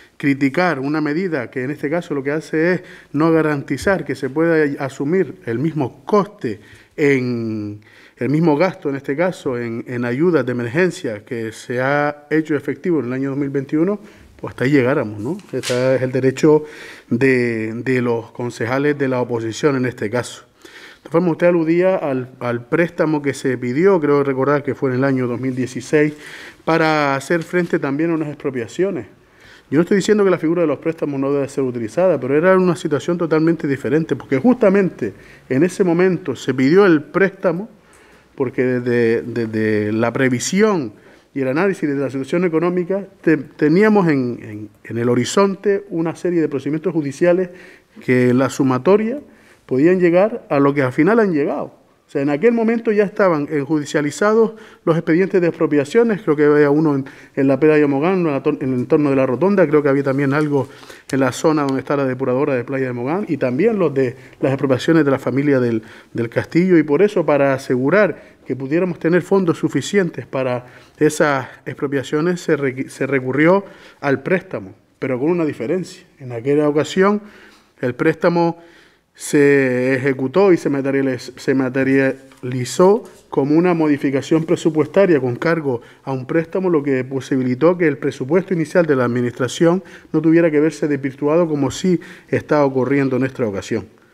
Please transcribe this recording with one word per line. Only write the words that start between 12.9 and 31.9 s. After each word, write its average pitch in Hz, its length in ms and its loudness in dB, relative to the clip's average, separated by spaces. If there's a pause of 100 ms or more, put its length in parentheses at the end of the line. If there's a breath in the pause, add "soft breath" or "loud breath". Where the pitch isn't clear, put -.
en 117 60 -6
el 123 60 -6
año 135 180 -4
dos 135 80 -4
mil 143 100 -2
veintiuno, 156 500 -2 (380 loud breath)
pues - 140 -12
hasta - 140 -4
ahí 135 60 2
llegáramos, 123 480 2
¿no? 143 180 -6 (140)
Ese 127 440 0
es 120 60 -2
el 127 100 -2
derecho 135 520 4 (460 loud breath)
de, 120 640 0 (100)
de 127 180 0
los 117 300 -2
concejales 131 680 -2
de 139 100 -2
la 127 120 -2
oposición 120 560 -2
en 127 120 0
este 117 220 -6
caso. 120 340 -6
De - 680 -20
todas - 20 -10
formas, 170 200 2
usted 165 160 0
aludía 175 480 2
al, 131 340 -4 (100)
al 120 260 -4
préstamo 160 560 0
que 139 120 -2
se 127 240 -4
pidió, 156 420 2
creo 143 240 2
recordar 135 400 0
que 123 120 -4
fue 135 160 -2
en 123 60 0
el 131 60 2
año 131 240 0
dos 120 140 -4
mil 131 140 -4
dieciséis, 139 580 -2 (500 loud breath)
para 156 520 2
hacer 165 280 -2
frente 175 360 -2
también 147 320 -2
a - 20 0
unas 156 160 -4
expropiaciones. 139 800 -6 (640 soft breath)
Yo 135 60 2
no 175 60 4
estoy 202 140 2
diciendo 208 260 2
que 196 60 4
la 170 80 2
figura 165 240 0
de 160 60 2
los 139 100 -2
préstamos 156 420 -4
no 139 140 0
debe 139 160 -2
ser 139 140 -4
utilizada, 127 560 0